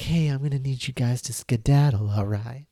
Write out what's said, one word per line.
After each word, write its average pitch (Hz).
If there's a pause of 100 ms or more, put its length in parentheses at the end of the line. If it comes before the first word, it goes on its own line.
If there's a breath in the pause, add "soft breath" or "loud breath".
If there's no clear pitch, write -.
Hey, 160
I'm 135
gonna 143
need 131
you 131
guys 123
to -
skedaddle, 123
all 101
right? 117